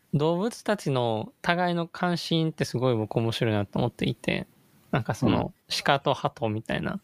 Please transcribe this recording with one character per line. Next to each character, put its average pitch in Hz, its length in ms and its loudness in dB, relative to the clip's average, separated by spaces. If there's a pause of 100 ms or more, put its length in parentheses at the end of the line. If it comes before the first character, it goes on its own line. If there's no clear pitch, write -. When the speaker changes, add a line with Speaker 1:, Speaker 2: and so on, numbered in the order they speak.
(140)
Speaker 1:
動 160 240 2
物 220 260 -4
た 208 140 0
ち 156 140 -2
の 117 500 0
互 175 300 2
い 175 40 0
の 170 120 -2
関 175 300 -2
心 160 340 0
っ - 20 -6
て - 120 -2
す - 120 -4
ご 127 140 2
い 117 40 4
僕 107 220 -2
面 113 140 0
白 117 180 0
い 107 40 2
な 101 120 2
と - 140 -4
思 127 80 2
っ 113 40 -2
て - 160 -2
い 123 80 0
て。 - 320 -2 (440)
な 143 80 2
ん 113 40 -2
か 123 120 -2
そ 127 120 0
の、 110 200 2
Speaker 2:
う - 20 -8
ん。 - 40 -20 (300)
Speaker 1:
鹿 139 160 4
と 143 140 0
鳩 - 360 -4
み 107 120 -4
た - 140 -4
い 143 60 -2
な。 180 220 -4